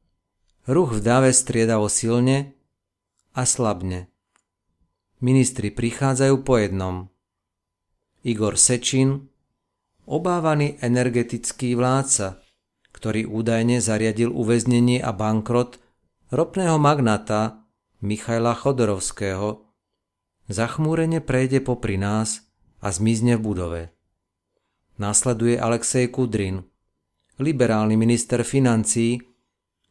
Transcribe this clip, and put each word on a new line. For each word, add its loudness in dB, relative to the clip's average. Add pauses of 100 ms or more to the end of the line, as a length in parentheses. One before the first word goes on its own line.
(640)
Ruch 2
v 0
dave 4
striedavo 2
silne 0 (800)
a -2
slabne. -2 (1160)
Ministri 2
prichádzajú 0 (100)
po 2
jednom. -4 (1200)
Igor 0
Sečin, 0 (760)
obávaný 0
energetický 0
vládca, 0 (480)
ktorý -4
údajne 0
zariadil 0
uväznenie 2
a -4
bankrot -2 (480)
ropného 0
magnáta 0 (400)
Michaila -2
Chodorovského, -2 (880)
zachmúrene -2
prejde 0
popri -4
nás -4 (400)
a -2
zmizne 2
v -6
budove. -4 (1160)
Nasleduje 0
Alexej -2
Kudrin, -4 (720)
liberálny 2
minister 2
financií, 0 (680)